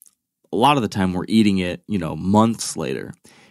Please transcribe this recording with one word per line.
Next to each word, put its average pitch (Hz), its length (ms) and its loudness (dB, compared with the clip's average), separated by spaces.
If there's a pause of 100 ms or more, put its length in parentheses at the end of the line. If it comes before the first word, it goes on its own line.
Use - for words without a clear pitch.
(520)
a 87 60 -2
lot 139 180 4
of 131 80 0
the 98 60 -2
time 92 240 0
we're 90 160 -4
eating 104 300 4
it, 90 280 -6
you 104 100 -4
know, 80 200 -6
months 107 580 0
later. 64 380 -6 (380)